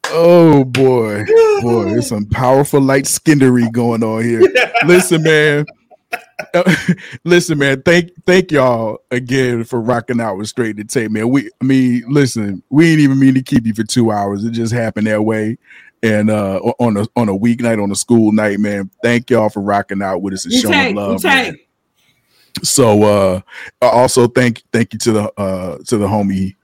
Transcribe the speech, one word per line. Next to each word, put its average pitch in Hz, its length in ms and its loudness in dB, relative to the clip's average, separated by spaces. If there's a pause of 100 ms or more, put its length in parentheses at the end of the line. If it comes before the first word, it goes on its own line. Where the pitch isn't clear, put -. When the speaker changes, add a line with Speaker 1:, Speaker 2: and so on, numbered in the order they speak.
(160)
Speaker 1:
Oh, 165 480 6
boy. 120 600 0 (380)
Boy, 117 240 0
there's 117 220 -2
some 104 180 -6
powerful 131 560 2
light 135 240 0
skinnery 127 680 2
going 117 320 -2
on 110 200 -4
here. 117 180 0 (240)
Speaker 2:
<laughs> - 200 -2
Speaker 1:
Listen, 170 380 2
man. 151 420 2 (880)
Uh, 180 220 2 (280)
<laughs> - 200 -20
listen, 170 340 0
man. 135 240 0
Thank, 170 300 0 (140)
thank 185 260 2
y'all 120 480 0 (120)
again 123 520 -2
for 117 180 -6
rocking 117 400 -2
out 104 160 -4
with 107 120 -8
Straight 110 280 -6
to 104 60 -12
Tape, 110 280 -4
man. 107 180 -2
We, 127 200 -2 (120)
I - 40 -4
mean, 127 420 0
listen, 117 600 -2
we 165 220 4
ain't 156 80 4
even 135 200 4
mean 135 160 4
to 131 60 0
keep 123 240 -2
you 113 80 -2
for 110 100 -6
two 113 280 0
hours. 101 320 -4
It 117 80 -6
just 117 220 -4
happened 110 340 -2
that 107 160 0
way. 110 340 -2 (460)
And, 107 260 2
uh, 98 340 -2
o-, 117 160 -2
on 113 180 0
a, 101 80 -2 (100)
on 117 140 0
a 95 80 -2
weeknight, 117 440 -2
on 101 100 -4
a 98 40 -4
school 110 380 2
night, 107 260 0
man. 101 320 -4 (100)
Thank 120 300 -2
y'all 110 180 2
for 101 120 -8
rocking 101 420 -4
out 95 180 -4
with 95 120 -6
us - 120 -10
and 208 80 -6
showing 254 200 0
Speaker 3:
Wu-Tang, 254 220 -2
Speaker 1:
love, 202 180 -4
Speaker 3:
Wu-Tang. 254 300 -2 (100)
Speaker 1:
man. - 60 -20 (1000)
So, 107 420 2
uh, 98 380 2 (400)
I 123 60 2
also 123 400 4
thank, 120 340 0 (100)
thank 113 220 -2
you 110 60 -12
to 117 120 0
the, 104 280 -4
uh, 92 380 -6 (100)
to 113 100 -2
the 101 100 -2
homie 98 560 -2